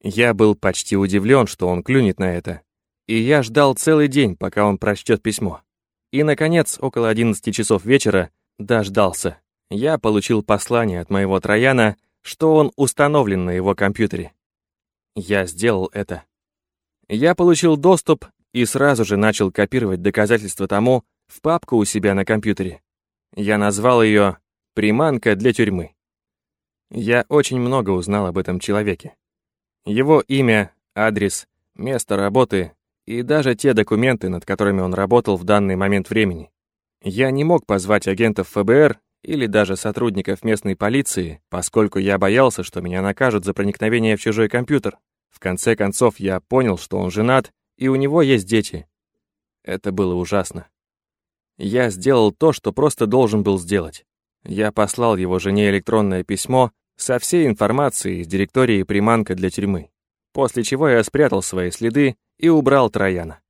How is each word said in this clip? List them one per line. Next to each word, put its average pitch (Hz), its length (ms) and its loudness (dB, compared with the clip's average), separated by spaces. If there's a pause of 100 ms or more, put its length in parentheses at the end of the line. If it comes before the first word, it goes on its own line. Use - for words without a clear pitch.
Я 110 300 2
был 104 220 4
почти - 400 -2
удивлён, 101 500 2
что - 220 -6
он 90 160 -2
клюнет 123 340 0
на 92 160 -2
это, 85 280 -10 (440)
и 110 100 -2
я 127 280 2
ждал 131 300 2
целый 151 340 2
день, 131 280 0
пока 101 300 -2
он 101 100 2
прочтёт 104 460 -2
письмо. 104 400 -6 (480)
И, 143 140 0
наконец, 156 560 0
около 120 280 -2
одиннадцати 110 440 0
часов 101 320 0
вечера 104 460 2 (280)
дождался. 98 800 -2 (320)
Я 131 280 -2
получил 107 440 0
послание 107 580 -2
от 85 80 -10
моего 98 300 0
Трояна, 113 580 2 (240)
что 156 360 0
он 151 180 4
установлен 135 720 0
на 90 60 -4
его 92 260 -2
компьютере. 101 560 -2 (840)
Я 98 320 -4
сделал 92 460 -2
это. 95 320 -8 (840)
Я 147 280 0
получил 175 400 4
доступ 156 500 2 (260)
и 123 120 0
сразу 127 400 2
же 98 120 0
начал 104 360 2
копировать 101 500 -2
доказательства 104 640 0
тому 117 380 0 (240)
в - 120 -20
папку 160 360 -2
у 107 80 4
себя 98 300 0
на 98 100 0
компьютере. 101 580 -4 (540)
Я 104 200 0
назвал 104 460 2
её 104 340 4 (380)
«Приманка 113 600 0
для 113 160 2
тюрьмы». 98 420 -2 (960)
Я 120 380 0
очень 139 320 0
много 120 300 -2
узнал 98 360 0
об 90 100 -4
этом 90 220 -4
человеке. 104 560 -4 (680)
Его 131 360 4
имя, 117 520 0 (220)
адрес, 101 540 -2 (260)
место 117 420 -6
работы 98 540 0 (340)
и 117 180 -6
даже 135 340 0
те 135 180 0
документы, 110 540 0
над 90 160 -8
которыми 98 360 0
он 92 140 -2
работал 98 420 2
в 87 60 -8
данный 101 320 2
момент 98 340 0
времени. 95 440 -2 (500)
Я 120 300 -2
не 139 100 -2
мог 165 240 0
позвать 98 400 0
агентов 101 500 -2
Ф 104 80 0
Б 107 80 2
Р 139 280 4 (240)
или 135 220 -4
даже 98 300 0
сотрудников 101 680 -4
местной 104 320 -2
полиции, 101 720 -4
поскольку 98 500 -2
я 98 180 0
боялся, 107 460 2
что - 180 -10
меня 90 220 -6
накажут 101 420 -2
за 95 100 -4
проникновение 107 600 0
в - 40 -10
чужой 110 280 0
компьютер. 123 500 -2 (320)
В - 100 -20
конце 92 340 -2
концов, 104 460 0
я 95 180 -2
понял, 117 400 0
что - 200 -8
он 92 120 -4
женат, 117 420 0 (240)
и 131 120 -4
у 135 80 0
него 139 260 0
есть 127 240 2
дети. 101 400 -2 (800)
Это 98 260 -8
было 92 240 -2
ужасно. 90 540 -4 (880)
Я 117 320 0
сделал 107 400 2
то, 156 220 0
что 107 200 -4
просто 135 340 0
должен 110 360 2
был 98 160 0
сделать. 85 480 -6 (380)
Я 104 260 -4
послал 110 460 0
его 92 240 -2
жене 101 300 0
электронное 98 520 0
письмо 123 480 -2 (260)
со 123 220 -4
всей 165 300 0
информацией 107 720 -2
из 85 80 -12
директории 98 560 0
«Приманка 104 500 0
для 92 160 -4
тюрьмы», 98 400 -6 (420)
после 123 300 -2
чего 139 260 -2
я 117 140 4
спрятал 123 400 0
свои 90 280 -6
следы 123 460 -2 (220)
и 165 100 0
убрал 135 420 4
Трояна. 90 600 -4